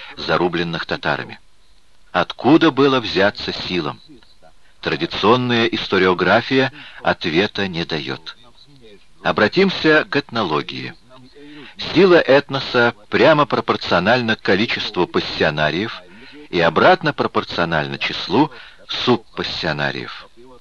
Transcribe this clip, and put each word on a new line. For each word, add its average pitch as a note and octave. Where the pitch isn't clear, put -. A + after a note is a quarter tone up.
зарубленных E2
татарами. C#2+
Откуда D3+
было C3
взяться F#2+
силам? D#2
Традиционная A2+
историография G2
ответа G2
не E2+
дает. C2+
Обратимся D#3
к G2
этнологии. A2+
Сила F3
этноса C3
прямо A#2
пропорциональна A2+
количеству G2
пассионариев E2
и F2
обратно D3
пропорциональна E2
числу -
субпассионариев. D2